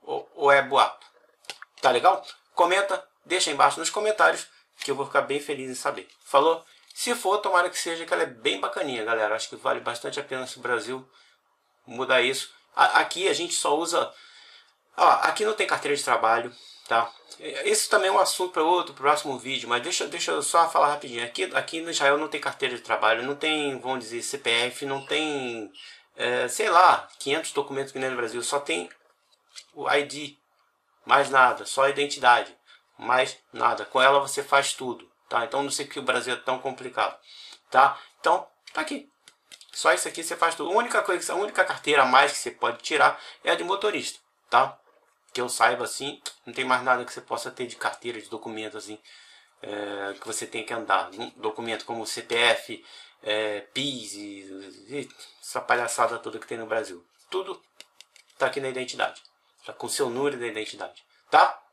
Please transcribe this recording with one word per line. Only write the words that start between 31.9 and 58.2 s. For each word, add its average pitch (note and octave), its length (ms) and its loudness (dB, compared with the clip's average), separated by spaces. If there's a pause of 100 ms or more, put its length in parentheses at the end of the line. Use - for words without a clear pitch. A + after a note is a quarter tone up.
mais B2+ 420 0 (120)
nada. A#2+ 340 0
Com C3 160 2
ela C#3 180 8
você C#3 240 -2
faz C#3 300 2
tudo, B2 360 -8 (200)
tá? A#2 160 0
Então C3+ 180 -2
não C#3 80 -4
sei C#3+ 160 -4
que - 120 -10
o C3+ 40 -10
Brasil B2 300 0
é A#2 40 -2
tão C3 220 -4
complicado, B2+ 580 -4 (540)
tá? C3+ 260 6 (220)
Então, F3 260 2 (280)
tá D#3 80 -4
aqui. - 280 -8 (600)
Só - 220 2
isso F3 140 -2
aqui E3 140 -8
você E3 140 -6
faz E3 180 0
tudo. D3+ 160 -6
A F#3 60 -2
única A3+ 260 2
coisa, F3+ 320 -2
a E3+ 40 -4
única G3 260 0
carteira D3 400 2
a - 20 8
mais C3 280 6
que - 40 -8
você - 140 -8
pode A#2 320 -4
tirar C#3+ 360 2 (240)
é - 80 0
a E3+ 40 4
de E3 80 -6
motorista, F#3+ 560 -4 (300)
tá? A#2+ 280 4 (560)
Que - 60 -4
eu B2 80 -2
saiba, A#2+ 380 2
assim, C3+ 360 -8 (240)
não A#2+ 80 -14
tem C3 120 -4
mais B2+ 180 2
nada B2 220 0
que - 80 -14
você B2 80 -12
possa - 280 -8
ter B2 160 -8
de A#2 120 -14
carteira, A2+ 440 -6
de G#2 60 -20
documento, G#2+ 500 -10
assim, G#2 220 -14 (600)
é, G2+ 580 -8
que - 80 -14
você A2+ 180 -8
tem A2 200 -10
que A#2 80 -8
andar. G#2 440 0
Um A2+ 200 -10
documento A2 480 -6
como A2+ 200 -8
C - 160 -8
P - 140 -6
F, A#2 500 0 (380)
é, G#2+ 380 -4 (120)
pis B2+ 380 -8
e, G2+ 300 -14 (480)
e C3+ 200 -10 (320)
essa - 200 -8
palhaçada A#2 580 0
toda A2 180 -12
que G#2+ 80 -14
tem A#2 120 -10
no A2+ 80 -10
Brasil. G#2 360 -6 (280)
Tudo F#3+ 340 -6 (720)